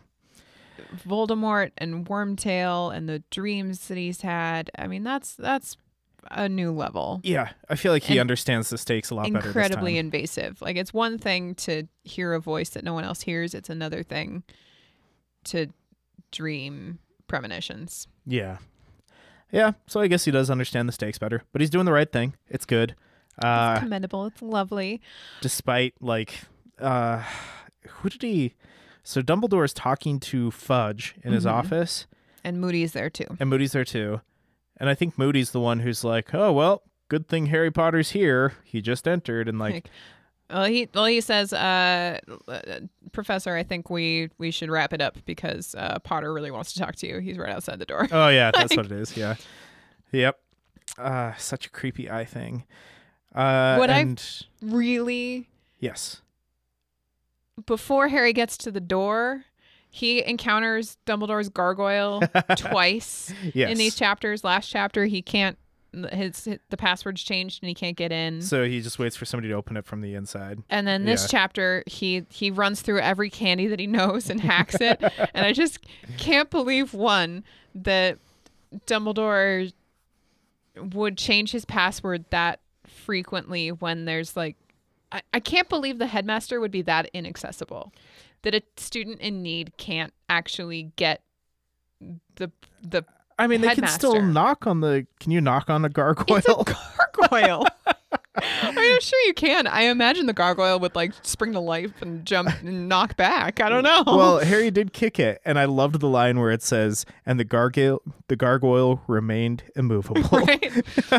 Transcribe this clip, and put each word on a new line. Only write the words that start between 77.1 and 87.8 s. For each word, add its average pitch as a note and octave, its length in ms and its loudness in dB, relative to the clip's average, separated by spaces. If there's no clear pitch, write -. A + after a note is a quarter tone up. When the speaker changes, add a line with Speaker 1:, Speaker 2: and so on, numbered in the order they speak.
Speaker 1:
that F#3 440 0
Dumbledore G#3 840 0
would G3 420 -4
change G#3 340 2
his A#3 120 -6
password F#3 640 -2
that E3+ 300 0
frequently F3+ 840 -6
when E3 320 -6
there's, D#3+ 320 -6
like, D#3+ 200 -6
I, G3 100 -10
I A#3+ 60 0
can't F4+ 280 0
believe C4+ 300 -4
the A#3 80 -2
headmaster A3 540 -4
would G#3+ 100 -4
be F#3 120 -2
that E3 300 0
inaccessible, - 800 -12